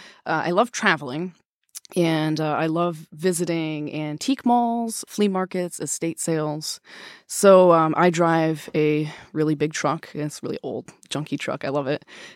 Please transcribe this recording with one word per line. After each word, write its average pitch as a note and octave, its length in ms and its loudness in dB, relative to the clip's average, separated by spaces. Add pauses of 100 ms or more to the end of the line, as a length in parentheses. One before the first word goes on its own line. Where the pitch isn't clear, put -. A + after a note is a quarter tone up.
(240)
Uh, D#3+ 220 -2
I F3 60 -2
love A3 200 0
traveling, D#3+ 600 -2 (600)
and, D#3+ 440 2
uh, D#3 120 -2
I D3 160 0
love E3 440 -2
visiting D#3+ 840 -4
antique D#3 520 -4
malls, A#3 600 0
flea G#3 220 0
markets, F#3 520 -4
estate - 380 -6
sales. D3+ 640 -4 (460)
So, F#3 460 8
um, D#3+ 220 4
I F3 140 4
drive E3 640 2
a D3+ 380 0 (220)
really D#3 200 2
big D3+ 200 -2
truck. D3+ 400 -2
It's D3 240 -6
a - 80 -12
really C#3+ 160 -6
old, B2+ 240 -8 (240)
junky C#3+ 280 -6
truck. C3 240 -6
I - 60 -6
love C#3 200 -4
it. - 180 -4 (300)